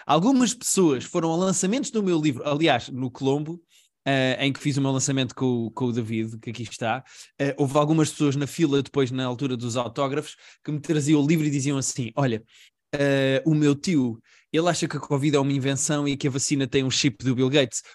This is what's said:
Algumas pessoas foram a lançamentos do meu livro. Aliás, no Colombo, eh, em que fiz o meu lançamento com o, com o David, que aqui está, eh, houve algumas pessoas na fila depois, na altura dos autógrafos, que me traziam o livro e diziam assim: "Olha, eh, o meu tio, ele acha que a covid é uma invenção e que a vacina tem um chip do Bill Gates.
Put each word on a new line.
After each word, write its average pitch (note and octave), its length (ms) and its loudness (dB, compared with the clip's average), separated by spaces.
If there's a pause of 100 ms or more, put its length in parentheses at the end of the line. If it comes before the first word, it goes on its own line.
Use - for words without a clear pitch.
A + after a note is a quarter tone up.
Algumas A#3 480 2
pessoas D3 480 2
foram E3 300 -2
a E3 40 0
lançamentos F#3+ 540 0
do G#3+ 140 -2
meu F3 160 2
livro. D3 260 -2
Aliás, C#3+ 420 2
no B2+ 220 -6
Colombo, D3 500 -2 (460)
eh, C3 340 2
em C#3 120 0
que - 80 -8
fiz C#3+ 180 -2
o - 20 0
meu C3+ 100 0
lançamento C3 440 -2
com B2 320 0
o, A2 40 -6
com B2+ 160 -4
o A#2+ 60 0
David, A2 460 -4
que A#2+ 120 -12
aqui A2+ 120 -10
está, A#2 420 -6 (340)
eh, C#3 200 0
houve C#3 180 2
algumas D3+ 340 4
pessoas C#3+ 240 0
na C#3 120 -4
fila C#3 360 0
depois, C3+ 280 0
na C3 160 -4
altura B2 300 -4
dos A#2 200 -6
autógrafos, C#3 600 -2 (280)
que D3+ 80 -6
me D3 80 -4
traziam D3+ 420 2
o C#3 40 2
livro D#3 200 2
e D3+ 40 0
diziam C#3 260 -2
assim: B2+ 400 -4
"Olha, A#2+ 260 0 (520)
eh, C3+ 500 2
o D#3+ 100 2
meu D3 200 4
tio, C3+ 440 0 (340)
ele E3 160 2
acha D#3+ 200 0
que D3 80 -6
a C#3 40 -4
covid D3 360 0
é C#3 40 4
uma C#3 120 0
invenção C#3 560 -2
e C#3 80 -2
que C#3+ 100 -4
a C3+ 40 2
vacina C3+ 360 -2
tem C3+ 160 0
um C3 80 0
chip B2 340 -2
do B2+ 100 0
Bill C3 140 2
Gates. C3+ 340 0 (120)